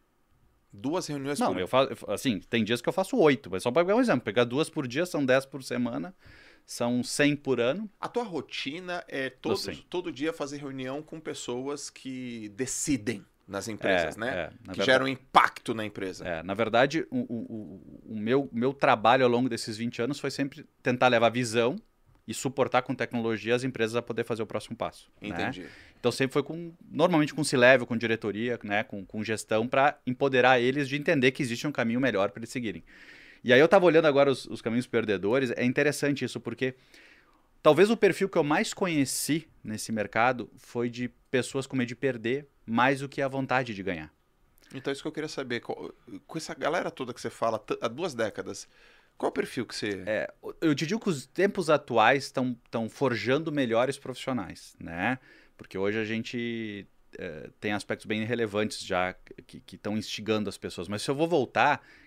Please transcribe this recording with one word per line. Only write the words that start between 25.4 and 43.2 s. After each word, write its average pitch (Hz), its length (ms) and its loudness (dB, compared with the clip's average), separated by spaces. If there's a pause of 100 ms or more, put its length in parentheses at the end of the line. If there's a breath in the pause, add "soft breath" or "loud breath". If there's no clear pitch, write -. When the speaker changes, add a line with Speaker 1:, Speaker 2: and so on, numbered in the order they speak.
Speaker 2:
Então 120 120 2
sempre 131 220 -2
foi 147 100 2
com, 165 300 -10 (160)
normalmente 151 440 2
com 156 100 -2
C-level, 123 420 6
com 117 120 -4
diretoria, 110 680 -2
né, 104 200 -2
com, 101 220 -10
com 107 180 -8
gestão, 110 440 -2
pra 139 380 2
empoderar 131 540 4
eles 135 280 0
de 127 80 -4
entender 143 360 4
que - 100 -6
existe 120 260 -4
um 147 40 -4
caminho 120 280 0
melhor 104 320 2
pra - 80 -16
eles 113 100 -12
seguirem. 104 340 -6 (600 loud breath)
E 113 80 4
aí 123 80 10
eu 156 80 10
tava 190 180 8
olhando 160 200 8
agora 139 260 6
os, - 140 -2
os - 160 -10
caminhos 120 260 -2
perdedores, 110 640 0
é 117 140 -2
interessante 143 580 0
isso, 120 160 -6
porque 127 360 -4 (840 soft breath)
talvez 156 280 8
o 233 80 4
perfil 190 320 4
que - 80 0
eu 165 60 4
mais 160 300 0
conheci 156 720 -2 (160)
nesse 107 280 -8
mercado 113 680 0
foi 120 320 -4
de 120 200 -8 (200)
pessoas 131 360 -2
com - 100 -10
medo 123 120 0
de 117 80 -10
perder 127 520 -2 (180)
mais 123 340 2
do 139 100 -8
que 143 120 -6